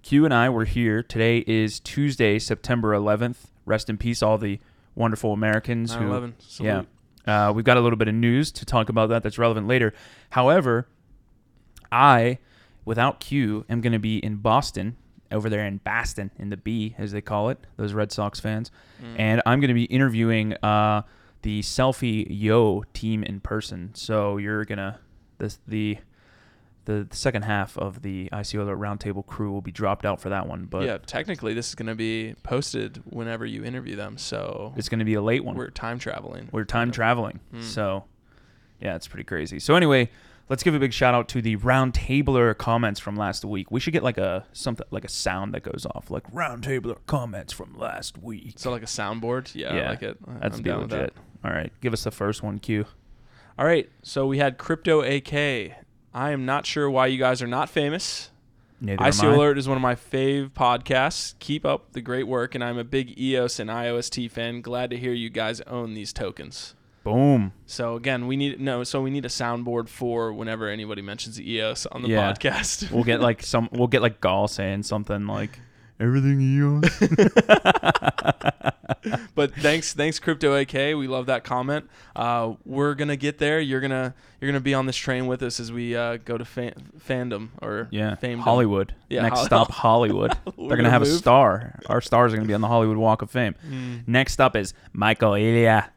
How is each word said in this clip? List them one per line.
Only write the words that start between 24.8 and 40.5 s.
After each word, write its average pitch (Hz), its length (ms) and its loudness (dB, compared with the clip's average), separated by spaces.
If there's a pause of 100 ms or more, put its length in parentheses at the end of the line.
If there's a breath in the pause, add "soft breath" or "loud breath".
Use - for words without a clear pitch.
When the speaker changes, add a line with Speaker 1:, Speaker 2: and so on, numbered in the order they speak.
Speaker 1:
this, - 280 -8
the, 104 320 -4 (840 soft breath)
the, 104 240 -4
the - 80 -14
second 117 260 -2
half 104 360 -4
of 98 240 -8
the 95 300 -8
I 104 100 -8
C 104 160 -6
O 107 40 -2
Alert 98 160 -4
Roundtable 101 480 -8
crew 104 260 -6
will 98 80 -6
be 95 120 -12
dropped 101 320 -2
out 101 160 -2
for - 80 -10
that 95 180 -4
one. 90 200 -10
But 95 180 -6
Speaker 2:
Yeah, 117 140 -4
technically 123 560 -6
this 117 140 -6
is - 60 -10
gonna 113 220 -8
be 110 460 -4
posted 110 680 -6
whenever 113 360 -8
you 107 180 -8
interview 123 320 -10
them, 101 220 -12
so 104 580 -8
Speaker 1:
it's 113 120 -6
gonna 113 160 0
be 107 100 2
a 104 80 2
late 113 220 2
one. 104 120 -8
Speaker 2:
we're 123 140 -8
time 117 280 -8
traveling. - 540 -10
Speaker 1:
We're 107 120 -2
time 120 240 0
Speaker 2:
Yeah. 120 60 -4
Speaker 1:
traveling. 117 460 0 (140)
Speaker 2:
Mm. 117 80 -12
Speaker 1:
So, 107 420 -4 (760 soft breath)
yeah, 92 160 -6
it's 82 120 -12
pretty - 160 -14
crazy. 85 360 -6
So 147 160 4
anyway, 139 340 4 (380 soft breath)
let's 135 160 -4